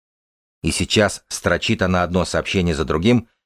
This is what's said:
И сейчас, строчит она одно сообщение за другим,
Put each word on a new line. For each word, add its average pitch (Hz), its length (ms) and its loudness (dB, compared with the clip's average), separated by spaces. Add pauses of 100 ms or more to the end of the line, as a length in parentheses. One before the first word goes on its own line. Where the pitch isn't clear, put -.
(640)
И 80 100 -2
сейчас, - 560 0
строчит - 520 -2
она 92 220 2
одно 87 220 0
сообщение 85 500 -2
за 78 100 -2
другим, 92 440 2 (180)